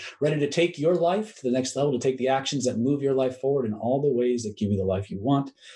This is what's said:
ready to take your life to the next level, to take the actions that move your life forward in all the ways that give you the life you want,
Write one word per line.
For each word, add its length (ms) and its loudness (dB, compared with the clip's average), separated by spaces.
ready 220 0
to 80 0
take 280 0
your 180 2
life 420 0
to 60 -20
the 80 0
next 260 0
level, 160 2
to 60 -2
take 180 0
the 100 0
actions 380 0
that 120 0
move 240 0
your 120 2
life 260 0
forward 260 0
in 80 -4
all 280 0
the 100 2
ways 320 0
that 140 -8
give 120 0
you 80 2
the 60 -2
life 260 -2
you 100 -8
want, 340 0